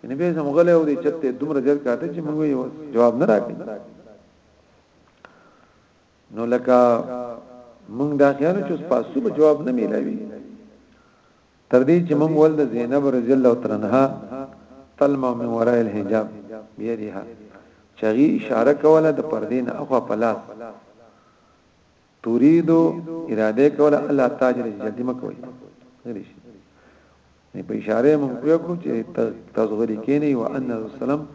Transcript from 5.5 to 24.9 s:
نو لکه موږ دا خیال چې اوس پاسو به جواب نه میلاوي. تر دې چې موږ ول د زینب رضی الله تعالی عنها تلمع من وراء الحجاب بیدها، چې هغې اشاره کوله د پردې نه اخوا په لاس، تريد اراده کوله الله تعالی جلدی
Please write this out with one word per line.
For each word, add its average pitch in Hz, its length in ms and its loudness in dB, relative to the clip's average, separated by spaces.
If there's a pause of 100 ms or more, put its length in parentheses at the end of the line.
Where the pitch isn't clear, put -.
نو 113 60 -6 (120)
لکه 123 220 2 (1200)
موږ 147 120 -2 (120)
دا 139 60 8 (100)
خیال 165 180 0 (100)
چې 180 60 -4
اوس 147 100 -6 (100)
پاسو 120 320 -2
به 110 140 0
جواب 151 180 6 (100)
نه 127 120 -2
میلاوي. 101 380 -2 (1500)
تر 127 180 6
دې 170 80 6 (100)
چې 151 140 0
موږ 160 160 2
ول 156 240 6
د - 20 4 (100)
زینب 123 320 0 (120)
رضی 123 160 2
الله 127 200 6 (100)
تعالی 107 160 -2
عنها 113 260 2 (920)
تلمع 139 320 2 (100)
من 120 160 -4
وراء 120 240 2
الحجاب 107 460 -2 (520)
بیدها، 107 440 -8 (720)
چې - 140 -8
هغې 131 160 4 (120)
اشاره 123 340 2 (100)
کوله 156 360 6
د - 20 -4 (120)
پردې 113 340 -2
نه 120 60 -6 (100)
اخوا 131 260 0
په 110 140 -2
لاس، 110 180 -2 (1800)
تريد 151 460 4 (600)
اراده 110 360 2 (100)
کوله 147 220 4 (120)
الله 135 180 2 (120)
تعالی 127 200 2 (200)
جلدی 110 280 -8